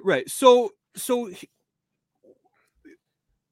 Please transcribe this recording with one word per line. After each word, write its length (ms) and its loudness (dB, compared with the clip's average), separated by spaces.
right. 260 -2
So, 400 4
so 320 -6
h-, 160 -20